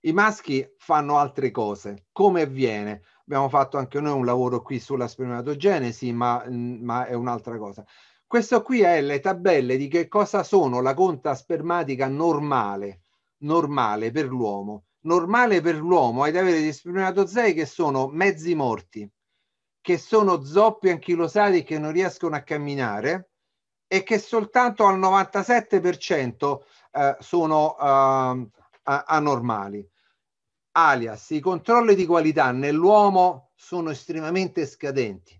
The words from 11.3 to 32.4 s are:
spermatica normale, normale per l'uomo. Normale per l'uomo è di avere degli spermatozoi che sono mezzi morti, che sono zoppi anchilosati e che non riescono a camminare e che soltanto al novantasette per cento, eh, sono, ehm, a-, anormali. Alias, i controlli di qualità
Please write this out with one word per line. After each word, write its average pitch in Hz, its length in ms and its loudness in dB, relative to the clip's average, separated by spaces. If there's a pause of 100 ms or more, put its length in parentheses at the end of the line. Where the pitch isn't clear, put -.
spermatica 151 720 -4
normale, 131 960 -2 (400)
normale 139 680 -2
per 143 160 -2
l'uomo. 104 600 -6 (180)
Normale 180 560 2
per 160 160 0
l'uomo 147 480 2
è 151 60 0
di 165 80 -2
avere 180 220 2
degli 151 120 -2
spermatozoi 190 800 -2
che 156 140 -2
sono 135 420 -2
mezzi 165 460 -2
morti, 110 520 -4 (760)
che 175 160 0
sono 190 440 2
zoppi 196 460 2
anchilosati 175 680 0
e 151 40 0
che 156 160 -6
non 151 140 -6
riescono 170 440 -2
a 139 40 -6
camminare 143 920 -6 (540)
e 185 160 0
che 214 140 -2
soltanto 220 680 0
al 190 120 4
novantasette 196 840 2
per 180 180 0
cento, 139 680 -4 (260)
eh, 139 300 0
sono, 156 580 0
ehm, 135 680 2 (360)
a-, 139 220 -2
anormali. 117 800 -2 (880)
Alias, 123 600 2
i 156 80 -2
controlli 208 540 4
di 190 120 0
qualità 156 440 2